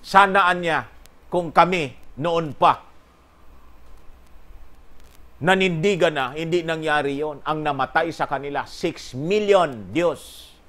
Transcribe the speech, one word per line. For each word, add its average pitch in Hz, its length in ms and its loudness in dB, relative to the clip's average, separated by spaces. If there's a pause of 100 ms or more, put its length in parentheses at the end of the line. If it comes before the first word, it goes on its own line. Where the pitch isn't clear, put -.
sanaan 190 600 4
niya 156 160 0 (480)
kung 175 240 -2
kami 170 560 2 (100)
noon 165 380 -2
pa 156 320 2 (2500)
nanindigan 175 800 2
na, 131 160 -4
hindi 165 320 -2
nangyari 151 560 -2
yon. 151 240 -8
Ang 151 160 -2
namatay 147 480 -2
sa - 160 -2
kanila, 139 400 -6
six - 480 -8
million 170 800 2
Jews. - 560 -2 (200)